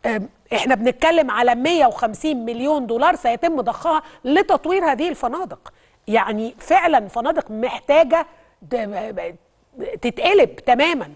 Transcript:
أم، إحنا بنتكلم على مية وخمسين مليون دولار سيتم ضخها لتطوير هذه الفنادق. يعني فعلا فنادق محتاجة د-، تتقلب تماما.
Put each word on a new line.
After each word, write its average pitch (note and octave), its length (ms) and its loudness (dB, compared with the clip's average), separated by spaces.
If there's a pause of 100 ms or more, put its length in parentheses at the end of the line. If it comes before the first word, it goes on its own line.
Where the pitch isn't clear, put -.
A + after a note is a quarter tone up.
أم، A3 220 -4 (240)
إحنا B3 220 2
بنتكلم C4 560 2
على A#3+ 240 2
مية D4 320 2
وخمسين A#3+ 580 -2
مليون B3 420 -2
دولار C4 300 2
سيتم C4 440 -2
ضخها D4+ 420 -2 (220)
لتطوير F4 680 0
هذه A3 160 -2
الفنادق. C4 640 -8 (360)
يعني G#3+ 500 -2
فعلا D#4 500 2
فنادق C4 420 -4
محتاجة C4 760 2 (360)
د-، G3+ 760 -6 (680)
تتقلب F4 540 2
تماما. B3+ 580 0